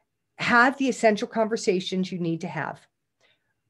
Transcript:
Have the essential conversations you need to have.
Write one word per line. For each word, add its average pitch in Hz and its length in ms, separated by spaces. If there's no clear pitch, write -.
Have 240 440
the 269 100
essential 220 380
conversations 190 840
you 190 60
need 165 240
to 180 60
have. 147 320